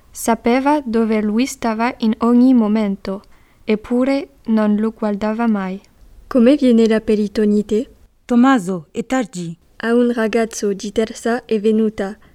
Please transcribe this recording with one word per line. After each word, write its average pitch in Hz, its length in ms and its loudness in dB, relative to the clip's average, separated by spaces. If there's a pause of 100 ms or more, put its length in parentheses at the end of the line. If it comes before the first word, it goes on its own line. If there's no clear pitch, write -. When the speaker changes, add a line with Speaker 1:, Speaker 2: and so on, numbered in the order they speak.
(100)
Speaker 1:
Sapeva 262 720 0
dove 226 380 -2
lui 214 260 0
stava 233 520 -4
in 220 200 0
ogni 247 360 4
momento, 208 680 0 (420)
eppure 254 640 -2 (180)
non 214 300 2
lo 220 200 -2
guardava 214 500 -4
mai. 196 340 -4 (460)
Speaker 2:
Come 254 300 4
viene 233 320 4
la 220 120 2
peritonite? 208 880 -2 (340)
Speaker 3:
Tommaso, 233 640 2
è - 160 -8
tardi. 180 500 -6 (200)
Speaker 2:
A 226 180 -2
un 240 180 2
ragazzo 226 600 -2
di 196 180 -8
terza 226 540 -4
è 220 160 -2
venuta. 214 560 -2 (180)